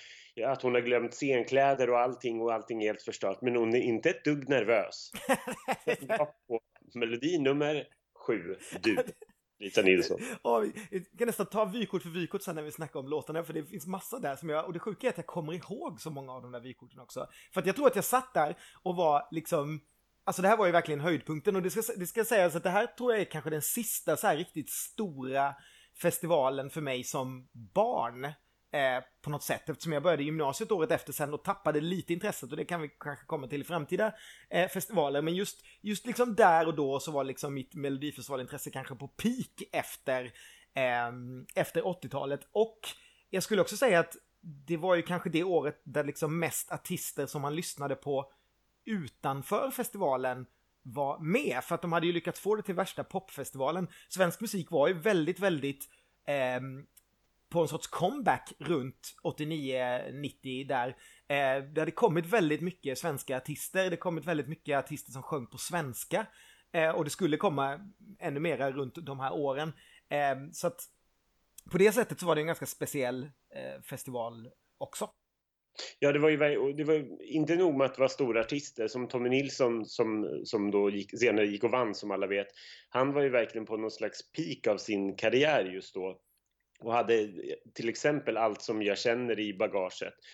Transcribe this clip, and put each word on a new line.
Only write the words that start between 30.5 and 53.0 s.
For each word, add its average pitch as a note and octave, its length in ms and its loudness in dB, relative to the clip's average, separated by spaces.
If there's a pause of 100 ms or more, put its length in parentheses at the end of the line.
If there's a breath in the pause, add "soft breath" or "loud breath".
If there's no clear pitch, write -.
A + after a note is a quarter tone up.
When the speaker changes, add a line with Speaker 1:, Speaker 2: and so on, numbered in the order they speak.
Speaker 2:
året D#3+ 180 2
efter D3 220 0
sen D3 220 -4
och - 100 -8
tappade D3+ 360 0
lite F3 320 -2
intresset, E3+ 380 -4
och D3+ 60 -6
det D#3+ 80 -4
kan F3 160 -4
vi D3+ 80 -6
kanske - 380 -10
komma C#3+ 200 -4
till C#3+ 140 -6
i - 40 -8
framtida, F3+ 480 0 (380 loud breath)
eh, F3+ 180 2
festivaler, D#3 540 0
men E3 120 0
just, - 300 -4 (180 loud breath)
just G#3 240 -4
liksom A#3+ 280 0
där E3+ 320 8
och D#3+ 100 0
då C#3 240 0
så E3 100 -8
var C#3 140 0
liksom C#3 300 -6
mitt C3+ 200 -8
melodifestivalintresse C#3 960 -6
kanske C3 240 -10
på C3 140 -12
peak - 540 -4 (100)
efter, B2+ 600 -4 (420 loud breath)
ehm, B2 800 -2
efter E3 320 0
åttiotalet. C#3 680 -4
Och A3 280 0 (500 soft breath)
jag - 120 0
skulle G3 200 2
också G#3 140 0
säga G3+ 220 6
att - 180 0 (240)
det D#3+ 360 -6
var F3+ 180 4
ju E3+ 80 4
kanske F3 280 -2
det D#3+ 140 4
året D3+ 400 2
där C#3+ 200 0
liksom D3+ 340 -2
mest E3 340 -4
artister - 540 -6
som C#3 160 -6
man C#3+ 140 -2
lyssnade D3 380 -4
på C#3 380 -4 (520 soft breath)
utanför F3+ 840 -4
festivalen C3 760 -2 (360)
var C#3 360 -4
med, E3+ 460 0
för F3 100 -4
att - 80 -6
de E3+ 100 -2
hade E3+ 140 2
ju F3 60 2
lyckats E3+ 280 -4
få G#3+ 160 0
det G#3+ 60 -6
till F#3+ 120 -6
värsta F3 300 -4